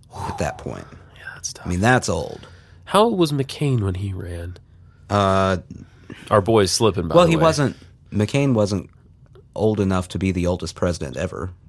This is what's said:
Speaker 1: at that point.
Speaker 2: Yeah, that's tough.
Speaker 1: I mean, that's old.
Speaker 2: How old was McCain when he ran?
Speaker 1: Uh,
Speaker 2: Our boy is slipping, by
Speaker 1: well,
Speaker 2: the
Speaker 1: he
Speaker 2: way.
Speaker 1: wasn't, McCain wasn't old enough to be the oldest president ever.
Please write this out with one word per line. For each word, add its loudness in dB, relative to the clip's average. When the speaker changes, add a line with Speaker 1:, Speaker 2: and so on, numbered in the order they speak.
Speaker 1:
at -8
that -6
point. -12
Speaker 2:
Yeah, -20
that's -6
tough. -16
Speaker 1:
I -4
mean, -2
that's 4
old. -6
Speaker 2:
How 4
old 0
was 2
McCain -2
when -2
he -6
ran? -10
Speaker 1:
Uh, 2
Speaker 2:
Our 6
boy 4
is 2
slipping, 2
by 0
Speaker 1:
well, 8
Speaker 2:
the 4
Speaker 1:
he 4
Speaker 2:
way. 2
Speaker 1:
wasn't, 2
McCain 0
wasn't 0
old 0
enough 0
to -8
be 0
the -2
oldest -4
president -4
ever. -6